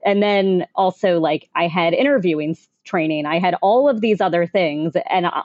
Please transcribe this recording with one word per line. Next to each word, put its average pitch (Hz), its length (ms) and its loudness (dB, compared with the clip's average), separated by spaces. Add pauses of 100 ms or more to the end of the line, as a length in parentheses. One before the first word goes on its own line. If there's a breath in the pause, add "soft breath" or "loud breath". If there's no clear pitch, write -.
And 202 180 2
then 196 540 0
also, 185 440 0
like, 156 360 -2
I 165 120 0
had 170 260 0
interviewing 175 580 0
s-, - 160 -10 (160)
training. 156 420 -2
I 160 140 -2
had 180 220 0
all 240 260 4
of 226 140 0
these 214 200 0
other 175 240 0
things, 160 480 -2 (160)
and 175 180 0
I, - 160 -4